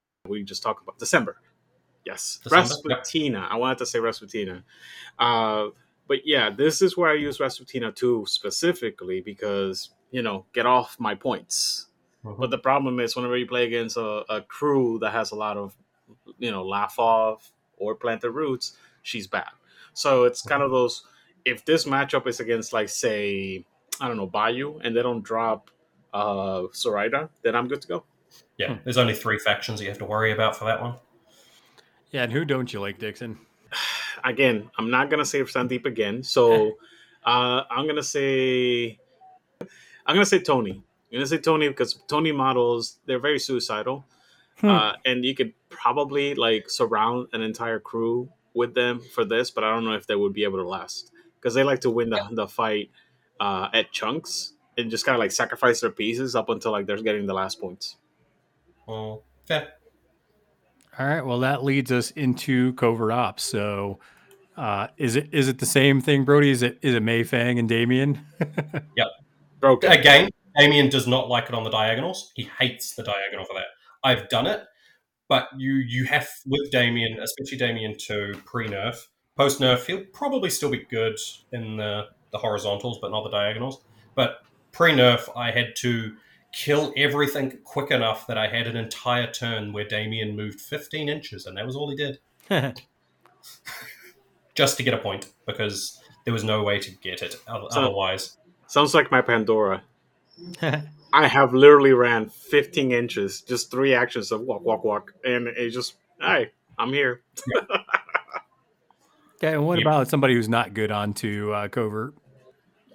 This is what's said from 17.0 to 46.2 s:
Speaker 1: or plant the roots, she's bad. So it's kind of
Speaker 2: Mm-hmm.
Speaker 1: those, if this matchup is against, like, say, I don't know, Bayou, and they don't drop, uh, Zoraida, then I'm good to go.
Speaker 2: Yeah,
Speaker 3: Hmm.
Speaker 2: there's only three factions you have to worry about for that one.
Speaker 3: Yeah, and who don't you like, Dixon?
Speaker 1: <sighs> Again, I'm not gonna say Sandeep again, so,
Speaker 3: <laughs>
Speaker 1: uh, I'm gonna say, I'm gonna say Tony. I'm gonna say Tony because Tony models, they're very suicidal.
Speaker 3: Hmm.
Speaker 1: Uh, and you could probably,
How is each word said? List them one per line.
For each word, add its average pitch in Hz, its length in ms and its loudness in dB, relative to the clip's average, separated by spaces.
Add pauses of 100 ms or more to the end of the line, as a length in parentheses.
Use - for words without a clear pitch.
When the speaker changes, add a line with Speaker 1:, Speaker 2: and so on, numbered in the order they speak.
Speaker 1:
or 107 160 -4
plant 113 260 -4
the 120 100 -4
roots, 135 460 -6 (260)
she's 104 240 -10
bad. 98 220 -4 (460)
So 131 300 4
it's 120 180 0
kind 143 200 0
of 139 60 2
Speaker 2:
Mm-hmm. 127 60 0
Speaker 1:
those, 123 320 0 (400)
if 120 180 -2
this 156 220 2
matchup 135 400 0
is 120 140 -4
against, 113 340 -4
like, 107 160 -2
say, 98 720 -4 (340)
I 131 100 -6
don't 117 100 -6
know, 98 80 -6
Bayou, 120 560 -2
and 117 120 -4
they 117 80 2
don't 120 220 -4
drop, 113 460 -4 (420)
uh, 98 520 -4 (100)
Zoraida, 117 560 -2 (120)
then 117 140 2
I'm 120 120 0
good 139 140 -6
to - 60 -14
go. 87 160 -8 (540)
Speaker 2:
Yeah, 101 160 -2
Speaker 3:
Hmm. 104 100 -10
Speaker 2:
there's 123 140 0
only 113 160 4
three 107 240 -2
factions 104 420 -2
you 101 80 -8
have - 100 -10
to 107 60 -12
worry 107 280 0
about 110 240 0
for - 100 -10
that 113 160 0
one. 120 140 -8 (1120)
Speaker 3:
Yeah, 135 120 -4
and 117 100 -2
who 151 120 -2
don't 131 280 -2
you 104 80 -8
like, 98 180 -8
Dixon? 110 400 -10 (340)
Speaker 1:
<sighs> - 520 -8
Again, 123 540 2
I'm 113 120 -4
not 135 200 2
gonna 147 140 2
say 143 180 -2
Sandeep 123 420 -4
again, 110 380 -4
so, 113 540 4 (240)
Speaker 3:
<laughs> - 260 -20
Speaker 1:
uh, 123 440 2
I'm 131 160 -2
gonna 151 160 -2
say, 127 960 0 (1080)
I'm 151 80 2
gonna 202 100 6
say 202 140 4
Tony. 123 340 0
I'm - 460 -12
gonna 139 80 -2
say 156 120 0
Tony 151 300 2
because 135 260 -2 (140)
Tony 156 240 0
models, 123 760 0
they're 131 140 -2
very 143 180 0
suicidal. 123 680 -4 (520)
Speaker 3:
Hmm. 208 100 4
Speaker 1:
Uh, 110 240 4 (120)
and 127 200 0
you 131 100 -2
could 117 180 -2 (160)
probably, 143 680 -2